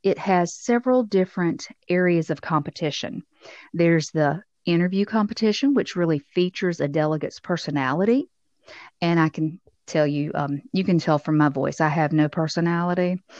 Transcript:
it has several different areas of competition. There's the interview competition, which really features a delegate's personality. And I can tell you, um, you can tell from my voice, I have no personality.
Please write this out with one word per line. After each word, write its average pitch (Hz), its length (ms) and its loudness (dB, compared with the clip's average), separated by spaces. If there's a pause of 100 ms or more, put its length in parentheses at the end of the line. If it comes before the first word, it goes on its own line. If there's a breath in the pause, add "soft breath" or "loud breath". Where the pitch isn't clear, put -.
it 190 160 0
has 180 380 0
several 254 480 0
different 185 640 -2 (200)
areas 175 440 2
of 151 100 -8
competition. 156 800 -4 (520 loud breath)
There's 170 360 2
the 156 320 0 (240)
interview 180 400 2
competition, 220 720 0
which - 200 -2
really 165 240 0 (140)
features 180 460 -2
a 143 80 0
delegate's 151 540 -2
personality. 165 840 0 (760 loud breath)
And 170 180 2
I 156 100 4
can 156 300 -4 (280)
tell 151 200 2
you, 147 280 -2
um, 143 260 -4 (100)
you 185 140 0
can 180 140 4
tell 151 180 2
from 156 180 -2
my 151 140 4
voice, 135 320 -2
I 156 80 2
have 151 240 0
no 151 160 2
personality. 175 920 -2 (200 loud breath)